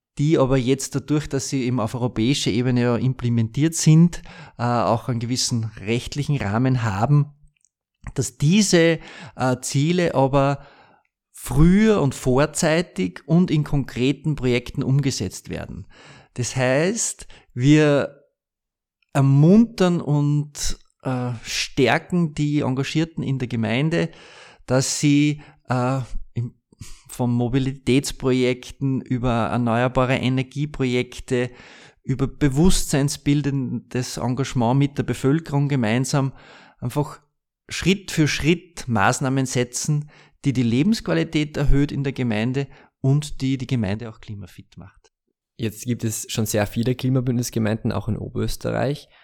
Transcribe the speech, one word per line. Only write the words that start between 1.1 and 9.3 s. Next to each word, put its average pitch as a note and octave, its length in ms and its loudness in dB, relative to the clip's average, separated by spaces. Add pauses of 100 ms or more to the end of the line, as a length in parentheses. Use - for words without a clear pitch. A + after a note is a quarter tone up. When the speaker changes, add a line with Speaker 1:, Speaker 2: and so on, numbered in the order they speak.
Speaker 1:
dass C3+ 220 -4
sie C3 160 -2
eben B2 160 -2
auf A2+ 120 -4
europäischer B2 560 0
Ebene B2 340 2
ja A#2+ 120 2
implementiert B2 800 0
sind, E3 460 6 (360)
äh, A2+ 60 -6
auch A2+ 460 2
einen A#2 100 -2
gewissen A#2 460 -2 (120)
rechtlichen C3 600 -4
Rahmen A#2 460 0
haben, B2 500 0 (800)
dass - 240 -6
diese, E3 600 4 (360)